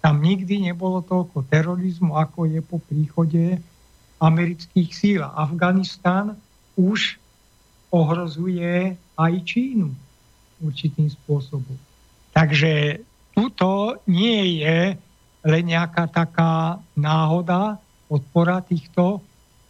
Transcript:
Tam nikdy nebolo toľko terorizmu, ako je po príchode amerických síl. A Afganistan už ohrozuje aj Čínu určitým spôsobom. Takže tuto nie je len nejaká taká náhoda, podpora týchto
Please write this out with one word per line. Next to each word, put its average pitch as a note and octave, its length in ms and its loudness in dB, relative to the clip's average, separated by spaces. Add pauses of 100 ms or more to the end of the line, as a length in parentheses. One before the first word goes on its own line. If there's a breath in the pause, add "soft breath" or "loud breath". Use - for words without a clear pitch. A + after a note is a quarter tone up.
Tam D3 160 4
nikdy F#3 520 0
nebolo F#3 280 -4
toľko F3 480 -4
terorizmu, E3+ 680 0
ako D#3 320 -2
je D#3+ 120 -2
po E3 240 -8
príchode E3 760 0 (600)
amerických E3 720 2
síl. G3+ 320 0
A D3 240 -4
Afganistan F#3 880 0 (400)
už G3 420 0 (720)
ohrozuje F3 1040 0 (200)
aj E3 180 2 (140)
Čínu A#3 440 -2 (720)
určitým D3+ 480 -2
spôsobom. C#3 640 -6 (560)
Takže D3+ 720 2 (320)
tuto G3+ 720 0
nie F#3 560 2
je E3+ 320 2 (480)
len D#3+ 240 4
nejaká E3 400 0
taká E3 720 0 (160)
náhoda, E3+ 840 0 (300)
podpora E3+ 560 0
týchto F3+ 560 -2 (500)